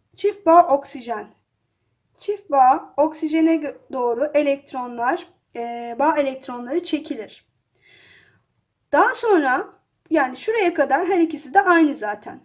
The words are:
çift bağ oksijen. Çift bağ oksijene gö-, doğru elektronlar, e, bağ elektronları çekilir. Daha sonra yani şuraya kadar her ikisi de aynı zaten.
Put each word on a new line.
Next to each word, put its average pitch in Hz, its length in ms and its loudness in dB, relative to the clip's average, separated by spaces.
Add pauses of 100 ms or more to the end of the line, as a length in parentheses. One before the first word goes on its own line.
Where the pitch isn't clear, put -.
(160)
çift - 300 -4
bağ 339 220 6
oksijen. 240 600 -4 (880)
Çift - 340 -8
bağ 269 460 4
oksijene 320 580 2
gö-, 294 200 -6 (180)
doğru 247 400 -2
elektronlar, 277 960 -2 (280)
e, 233 440 -10
bağ 294 180 2
elektronları 262 640 -6
çekilir. 285 640 -10 (1400)
Daha 311 220 4
sonra 320 540 2 (420)
yani 262 280 0
şuraya 415 360 0
kadar 330 340 0
her 359 120 2
ikisi 320 340 -2
de 392 80 4
aynı 330 340 4
zaten. - 500 -10